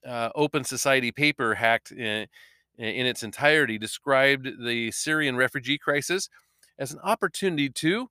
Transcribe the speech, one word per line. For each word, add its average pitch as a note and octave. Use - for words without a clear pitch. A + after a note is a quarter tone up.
uh, A#2
Open D3
Society B2+
paper C#3
hacked A2+
in, G#2+
in A#2+
its A#2+
entirety B2+
described C3
the A#2
Syrian D3+
refugee B2+
crisis D3+
as C3+
an D3+
opportunity F3+
to G3